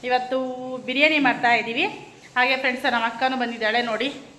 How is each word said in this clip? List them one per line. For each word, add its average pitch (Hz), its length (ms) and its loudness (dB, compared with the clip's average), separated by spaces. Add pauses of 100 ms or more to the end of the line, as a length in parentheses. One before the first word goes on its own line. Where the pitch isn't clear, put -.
ಇವತ್ತು 254 340 0 (400)
ಬಿರಿಯಾನಿ 285 420 2
ಮಾಡ್ತಾ 240 340 4
ಇದ್ದೀವಿ. 226 320 0 (500)
ಹಾಗೆ 254 220 2
ಫ್ರೆಂಡ್ಸ್, 262 280 -2
ನಮ್ಮ 233 200 2
ಅಕ್ಕನೂ 262 320 0
ಬಂದಿದ್ದಾಳೆ 233 440 0
ನೋಡಿ. 233 320 -2 (260)